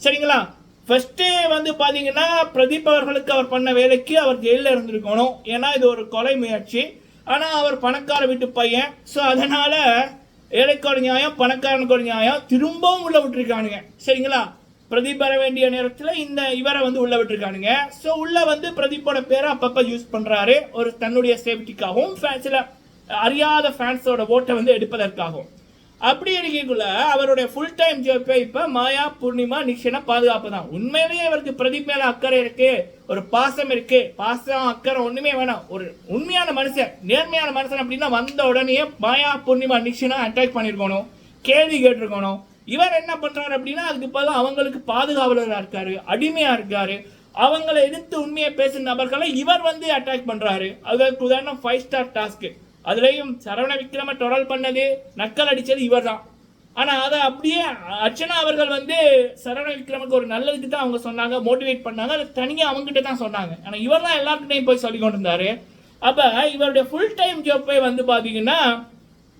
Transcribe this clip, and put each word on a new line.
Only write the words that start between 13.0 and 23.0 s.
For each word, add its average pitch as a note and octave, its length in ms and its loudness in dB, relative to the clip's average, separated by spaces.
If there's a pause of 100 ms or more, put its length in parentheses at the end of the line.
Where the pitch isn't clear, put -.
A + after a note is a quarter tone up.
உள்ள D#4+ 160 4
விட்டுருக்கானுங்க, A#3 640 -2 (220)
சரிங்களா? B3+ 480 0 (380)
பிரதீப் C4 260 0
வர C4+ 200 2
வேண்டிய C4 320 2
நேரத்துல B3+ 460 -4
இந்த C#4 380 -4
இவரை C#4 280 0
வந்து C4 180 0
உள்ள A#3+ 240 2
விட்டுருக்கானுங்க. G3+ 500 -2 (160)
So D#4 240 -4
உள்ள E4 320 0
வந்து D#4 260 0
பிரதீப்போட C#4+ 500 -2
பேரை C4+ 300 0
அப்பப்ப B3 320 0
யூஸ் A#3 300 -4
பண்றாரு, G#3+ 580 2
ஒரு A#3 260 -4
தன்னுடைய A#3+ 460 2
சேஃப்டிக்காகவும், A3+ 800 -2
fa-, C4+ 180 -2
சில C4 300 -2 (380)